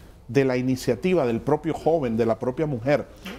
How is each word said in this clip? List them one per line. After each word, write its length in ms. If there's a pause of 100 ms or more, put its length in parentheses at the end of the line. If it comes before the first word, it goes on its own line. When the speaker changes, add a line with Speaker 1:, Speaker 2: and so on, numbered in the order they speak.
(280)
Speaker 1:
de 160
la 140
iniciativa 720
del 120
propio 360
joven, 420
de 80
la 140
propia 260
mujer. 400 (180)
Speaker 2:
Que 160